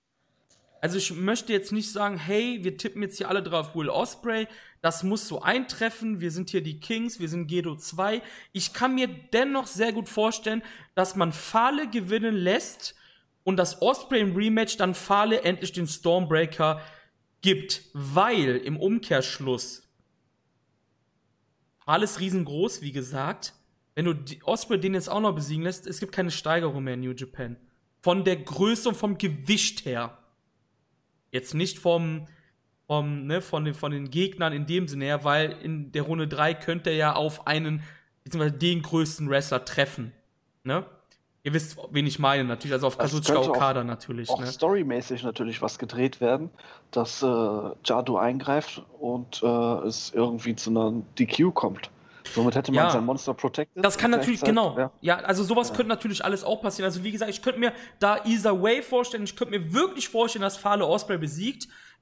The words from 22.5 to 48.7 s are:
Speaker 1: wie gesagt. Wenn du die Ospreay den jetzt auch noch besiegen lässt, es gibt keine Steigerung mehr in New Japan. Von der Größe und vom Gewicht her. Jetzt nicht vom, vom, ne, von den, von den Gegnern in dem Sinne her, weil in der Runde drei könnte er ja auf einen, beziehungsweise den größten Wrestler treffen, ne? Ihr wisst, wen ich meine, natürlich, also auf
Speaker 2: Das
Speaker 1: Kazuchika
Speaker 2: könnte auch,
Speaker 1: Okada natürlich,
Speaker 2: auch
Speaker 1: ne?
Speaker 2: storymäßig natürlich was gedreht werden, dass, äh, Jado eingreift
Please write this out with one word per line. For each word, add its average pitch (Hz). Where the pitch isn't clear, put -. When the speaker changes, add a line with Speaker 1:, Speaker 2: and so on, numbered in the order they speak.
Speaker 1:
wie 143
gesagt. 135
Wenn 160
du 170
die -
Ospreay 226
den 190
jetzt 185
auch 208
noch 214
besiegen 151
lässt, 180
es -
gibt 190
keine 180
Steigerung 156
mehr 127
in 123
New 127
Japan. 123
Von 180
der 185
Größe 202
und 208
vom 202
Gewicht 165
her. 120
Jetzt -
nicht 165
vom, 165
vom, 147
ne, 151
von 156
den, 151
von 147
den 143
Gegnern 170
in 143
dem 175
Sinne 139
her, 143
weil 151
in 156
der 147
Runde 156
drei 151
könnte 165
er 156
ja 151
auf 151
einen, 156
beziehungsweise 151
den 170
größten 156
Wrestler 139
treffen, 139
ne? 160
Ihr 143
wisst, 156
wen 147
ich -
meine, 139
natürlich, 123
also 131
auf 127
Speaker 2:
Das 147
Speaker 1:
Kazuchika 151
Speaker 2:
könnte 135
auch, 127
Speaker 1:
Okada 131
natürlich, 117
Speaker 2:
auch 131
Speaker 1:
ne? 127
Speaker 2:
storymäßig 131
natürlich 113
was 107
gedreht 123
werden, 135
dass, -
äh, 135
Jado 117
eingreift 135